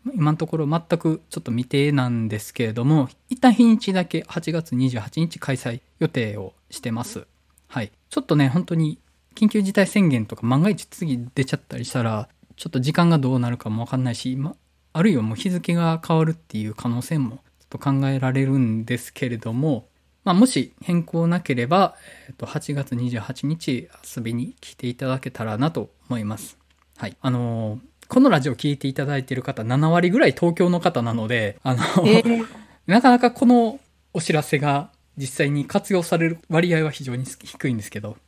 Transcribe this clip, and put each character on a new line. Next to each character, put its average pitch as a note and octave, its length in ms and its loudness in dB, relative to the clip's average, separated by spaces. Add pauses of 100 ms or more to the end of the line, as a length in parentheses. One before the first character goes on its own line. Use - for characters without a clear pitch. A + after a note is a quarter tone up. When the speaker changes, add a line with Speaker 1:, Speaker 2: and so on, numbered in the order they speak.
(140)
Speaker 1:
今 D3+ 180 2
の D#3 60 -2
と D#3+ 80 -4
こ D#3+ 120 -6
ろ D3 80 -2
全 E3 140 0 (180)
く D#3+ 220 -2 (100)
ち - 80 -10
ょ - 20 -8
っ - 20 -20
と - 80 -10
未 A#2+ 180 -4
定 D3 240 2
な B2+ 160 2
ん A2+ 200 -2
で G#2+ 100 -4
す - 140 -12
け A#2+ 140 -2
れ A2 60 -4
ど A#2+ 120 -2
も、 C#3+ 240 4 (200)
一 - 120 -6
旦 B3+ 120 6
日 A#3 120 6
に A3+ 140 6
ち G3 140 -4
だ F#3 120 0
け E3+ 220 -6
八 - 260 -6
月 D#3+ 220 -4
二 B2+ 160 2
十 A#2+ 80 -6
八 G#2+ 220 -6
日 E3 180 -2
開 C3+ 180 -4
催 A#2+ 240 -6 (180)
予 D#3+ 100 0
定 G#2+ 280 -4
を F#2+ 180 -12 (160)
し - 100 -14
て A#2+ 100 -6
ま A#2 140 -4
す。 - 220 -12 (420)
は - 140 -6
い。 - 100 -10 (160)
ち - 100 -4
ょ - 40 0
っ - 20 -12
と D#3+ 100 0
ね、 C#3+ 140 4
本 E3+ 160 0
当 E3+ 100 -6
に D#3+ 240 -2 (360)
緊 G#3+ 140 2
急 G#3+ 140 2
事 G3 100 -2
態 G3 140 4
宣 G3 220 2
言 A#2 180 2
と A2+ 80 -12
か A2+ 120 -6
万 C3 160 2
が G#3 80 4
一 - 160 -6
次 B2 480 -6
出 C3+ 100 0
ち - 100 -4
ゃ - 20 -6
っ - 40 -12
た - 160 -16
り A#2+ 80 -8
し - 80 -12
た B2 100 0
ら、 A2 260 -2 (280)
ち - 100 -14
ょ - 20 -10
っ - 20 -10
と C3 100 -2
時 C#3+ 120 -2
間 E3+ 160 4
が E3 100 6
ど C3 140 0
う B2+ 60 0
な A#2+ 100 0
る A#2+ 80 -4
か A2 140 -10
も A2 120 -2
わ A#2+ 40 -6
か C3 100 -4
ん B2+ 80 0
な B2 60 0
い A2+ 40 -4
し、 C3 220 -6
ま、 D3 200 -6 (360)
あ D#3+ 100 0
る A3 80 6
い D#3 60 2
は A2+ 60 0
も A2 120 -2
う - 20 -8
日 G3 140 -4
付 E3+ 240 -2
が E3 320 0
変 E3 100 2
わ D#3+ 80 4
る D#3+ 80 0
っ - 20 -4
て - 240 -10
い G#2+ 80 -4
う G#2 80 -6
可 - 140 -6
能 A#2+ 140 -2
性 D#3+ 160 -4
も B2 180 -4
ち - 0 -
ょ - 0 -
っ - 320 -20
と - 100 -14
考 C3+ 300 0
え C3+ 100 0
ら C3 140 0
れ C3+ 140 2
る C3+ 120 2
ん A2+ 260 0
で A#2+ 140 -4
す - 140 -14
け B2+ 160 -4
れ A#2+ 80 -4
ど A2+ 160 -6
も、 C3 340 -2 (380)
ま G3 80 0
あ、 - 20 4
も A3 120 6
し - 360 -2
変 F3 220 -2
更 E3 220 -2
な F3 140 0
け C#3 140 -2
れ A#2+ 120 -2
ば、 F3+ 280 2 (340)
え C3+ 40 -20
ー - 20 -20
と、 - 120 -12
八 - 280 -6
月 C#3 200 -6
二 B2 140 -2
十 A#2+ 100 -4
八 B2+ 280 -8
日 D3 420 -4 (280)
遊 A#2 60 -8
び A2+ 120 -4
に C3 260 -6
来 - 140 -20
て - 120 -10
い A#2+ 80 -4
た C#3 120 -8
だ C3 140 -2
け C3 100 -10
た - 140 -8
ら A2 120 -4
な C#3+ 140 0
と A#2 200 -8 (180)
思 B2 100 -4
い A2 60 -6
ま G#2 120 -4
す。 - 220 -16 (380)
は G#2+ 100 -10
い。 - 140 -12
あ C3 100 -2
の A#2 460 -2
ー、 B2+ 40 -14 (280)
こ B3+ 120 4
の C#4 80 6
ラ E3 120 4
ジ C3+ 100 -2
オ A#2+ 40 -4
聞 D3 180 -2
い C#3+ 60 -4
て C#3 100 -4
い C3 60 -4
た C#3 120 -4
だ C#3+ 100 -2
い C3 80 -4
て C3+ 100 -6
る B2 80 -4
方、 A#2+ 220 -6
七 C#3 240 2
割 F3 220 4
ぐ A3 80 2
ら D4 80 6
い C3+ 60 4
東 E3+ 220 2
京 F3+ 140 2
の F3 120 2
方 E3 220 2
な A2+ 120 -2
の A2 140 -4
で、 A2 340 -2
あ C3 120 0
の A#2 40 0
ー、 A3+ 300 2
Speaker 2:
え A3 120 10
ー。 A#3 260 0 (180)
Speaker 1:
<laughs> - 220 -20
な G3+ 140 6
か B3+ 100 8
な B3 80 8
か B3 120 4
こ A#3+ 160 0
の A#3+ 320 4 (340)
お - 80 -2
知 - 120 -2
ら D3+ 100 2
せ D3+ 160 0
が C#3+ 320 0 (260)
実 C3+ 220 -8
際 D3 120 2
に C#3+ 160 -2
活 G3 280 -2
用 F3 80 2
さ E3+ 160 0
れ E3 100 2
る E3 100 -4 (120)
割 E3+ 240 2
合 D#3 100 2
は D3+ 60 -2
非 C#3 140 -14
常 B2 120 -6
に C3 80 -6
低 - 440 -8
い B2+ 40 0
ん A2+ 60 -2
で G#2 40 -8
す - 80 -14
け G#2+ 100 -10
ど G#2 160 -12 (120)